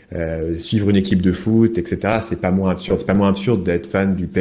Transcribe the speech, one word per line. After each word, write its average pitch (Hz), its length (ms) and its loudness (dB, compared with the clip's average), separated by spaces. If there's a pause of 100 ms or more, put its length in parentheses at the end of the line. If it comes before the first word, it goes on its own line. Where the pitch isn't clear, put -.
(140)
euh, 82 440 -4
suivre 104 300 -2
une 101 80 4
équipe 95 240 2
de 90 120 2
foot, 113 440 2
et - 80 -2
cetera. 104 380 -2
C'est 87 180 -6
pas 92 100 0
moins 95 200 2
absurde. 90 280 -2
C'est - 80 -6
pas 98 80 0
moins 101 140 4
absurde 98 340 0
d'être 85 240 -2
fan 98 300 0
du 87 100 -4
P 87 140 -2